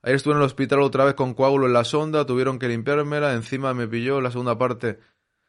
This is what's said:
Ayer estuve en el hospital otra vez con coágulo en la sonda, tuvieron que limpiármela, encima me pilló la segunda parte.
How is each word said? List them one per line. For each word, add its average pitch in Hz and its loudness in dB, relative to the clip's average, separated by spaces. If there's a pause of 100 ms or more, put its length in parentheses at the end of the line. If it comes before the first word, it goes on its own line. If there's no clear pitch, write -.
Ayer 131 0
estuve 147 0
en 147 2
el 139 4
hospital 139 0
otra 135 2
vez 139 2
con 131 -2
coágulo 135 2
en 123 4
la 120 4
sonda, 151 0
tuvieron 127 0
que 123 -4
limpiármela, 143 -2
encima 131 -4
me 120 -4
pilló 120 -2
la 123 -2
segunda 123 -2
parte. 120 -2 (500)